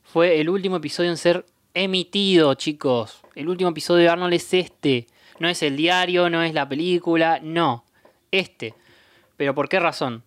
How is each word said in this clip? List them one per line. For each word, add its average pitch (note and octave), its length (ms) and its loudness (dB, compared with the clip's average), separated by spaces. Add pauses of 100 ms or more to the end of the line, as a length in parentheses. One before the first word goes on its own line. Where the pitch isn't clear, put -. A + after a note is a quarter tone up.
fue E3 380 2
el D#3 100 0
último F#3+ 280 -2
episodio E3 320 -4
en E3 80 -4
ser F3 260 0 (300)
emitido, F#3 800 2
chicos. C3 680 -4 (140)
El D3+ 140 -8
último F3+ 220 -2
episodio E3+ 320 2
de E3+ 60 6
Arnold F3+ 260 0
es - 180 -4
este. C#3+ 540 -2 (320)
No E3 100 0
es E3+ 140 -4
el C#3 120 -2
diario, F3 540 2
no E3 140 0
es E3 100 -2
la C#3+ 160 -2
película, E3 720 0
no. D#3 420 -2 (460)
Este. F3 460 -6 (600)
¿Pero C#3 180 -2
por C#3+ 140 -2
qué F#3 100 0
razón? C#3 480 -4